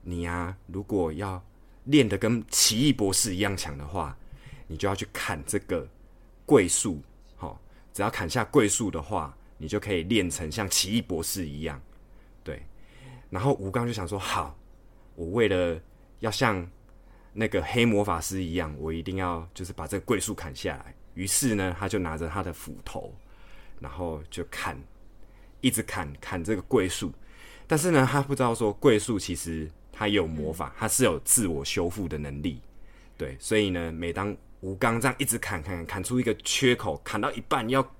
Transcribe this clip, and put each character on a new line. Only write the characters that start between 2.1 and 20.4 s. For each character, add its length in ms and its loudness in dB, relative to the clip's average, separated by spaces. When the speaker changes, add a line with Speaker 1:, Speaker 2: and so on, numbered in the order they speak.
Speaker 1:
跟 320 2
奇 320 4
异 100 6
博 220 4
士 220 2
一 60 -2
样 140 2
强 220 -6
的 100 -10
话， 300 -4
你 100 -8
就 120 0
要 60 2
去 180 -4
砍 340 -4
这 140 0
个 260 -2
桂 200 10
树， 340 0
哈， 180 -10
只 80 -8
要 80 2
砍 200 -4
下 160 0
桂 220 6
树 240 2
的 100 -4
话， 360 -4
你 100 -10
就 100 0
可 140 -2
以 120 2
练 260 4
成 200 -6
像 200 -2
奇 220 2
异 100 2
博 200 -4
士 240 -4
一 140 -8
样。” 200 -6
对。 180 -10
然 120 -4
后 200 2
吴 100 -4
刚 160 0
就 60 -2
想 160 -4
说 100 -4
：“好， 380 -4
我 120 -8
为 200 4
了 320 2
要 100 0
像 360 2
那 120 0
个 160 2
黑 220 4
魔 180 6
法 160 2
师 240 -4
一 120 -4
样， 240 -2
我 120 -4
一 120 -4
定 160 -4
要 340 -2
就 140 -10
是 60 -10
把 140 -8
这 120 -4
个 80 -6
桂 120 4
树 160 -2
砍 220 -10